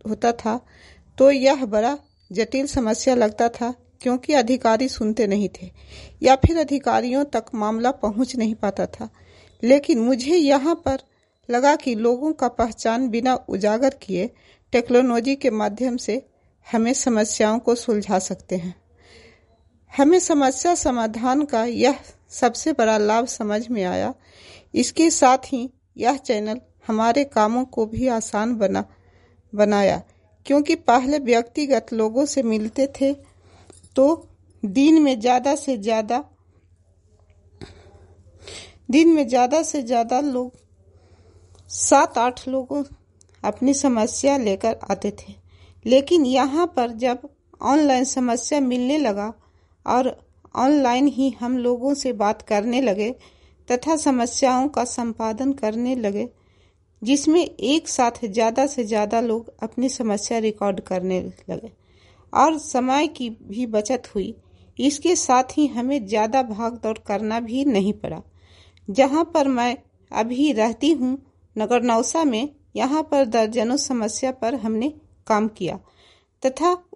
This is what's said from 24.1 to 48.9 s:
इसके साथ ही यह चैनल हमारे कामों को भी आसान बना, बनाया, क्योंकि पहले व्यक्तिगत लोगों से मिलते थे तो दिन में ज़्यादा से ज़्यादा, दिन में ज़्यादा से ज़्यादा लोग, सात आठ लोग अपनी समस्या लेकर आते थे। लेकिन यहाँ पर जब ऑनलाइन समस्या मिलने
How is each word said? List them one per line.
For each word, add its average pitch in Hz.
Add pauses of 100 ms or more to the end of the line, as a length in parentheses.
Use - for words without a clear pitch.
इसके 320
साथ 262
ही 254 (280)
यह 269
चैनल 214 (280)
हमारे 233
कामों 233
को 226
भी 226
आसान 226
बना, 196 (680)
बनाया, 202 (440)
क्योंकि 294
पहले 262
व्यक्तिगत 240
लोगों 220
से 269
मिलते 226
थे 269 (840)
तो 262 (580)
दिन 277
में 262
ज़्यादा 247
से 269
ज़्यादा, 220 (2750)
दिन 320
में 294
ज़्यादा 247
से 302
ज़्यादा 233
लोग, 247 (1160)
सात 294
आठ 247
लोग 269 (580)
अपनी 254
समस्या 269
लेकर 226 (140)
आते 196
थे। - (520)
लेकिन 277
यहाँ 262
पर 240
जब 247 (360)
ऑनलाइन 269
समस्या 262
मिलने 254